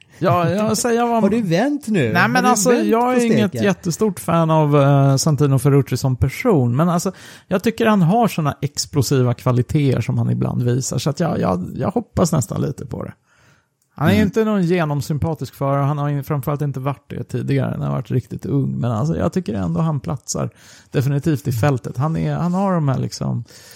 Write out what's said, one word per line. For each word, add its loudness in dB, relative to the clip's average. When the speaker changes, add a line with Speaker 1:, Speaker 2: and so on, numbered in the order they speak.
Speaker 1:
Ja, 2
jag 0
säger 0
vad 0
Speaker 2:
Har 4
du 0
vänt 0
nu? 0
Speaker 1:
Nej, 4
men 0
Speaker 2:
Har 2
du 2
Speaker 1:
alltså, 2
Speaker 2:
vänt 2
Speaker 1:
jag 2
Speaker 2:
på 2
Speaker 1:
är 2
inget 2
Speaker 2:
steken? -4
Speaker 1:
jättestort -2
fan 2
av, 4
eh, 6
Santino 2
Ferrucci 4
som -2
person. 0
Men 2
alltså, -2
jag -2
tycker 0
han 4
har 4
såna -2
explosiva 0
kvaliteter 0
som -2
han 0
ibland -2
visar. -2
Så -2
att -2
jag, -2
jag, -2
jag -4
hoppas -2
nästan -2
lite -6
på -10
det. -12
Han 0
är 6
ju 4
Speaker 3:
Mm. 4
Speaker 1:
inte 0
någon 0
genomsympatisk -2
förare. -2
Han 0
har -2
ju -4
framförallt -4
inte -4
varit -6
det -8
tidigare -2
när -6
han -2
varit -6
riktigt -4
ung. -2
Men -2
alltså, -2
jag -2
tycker -4
ändå -4
han -2
platsar -6
definitivt -2
i 0
fältet. -2
Han -2
är, -2
han -2
har 0
de 0
här 0
liksom, -4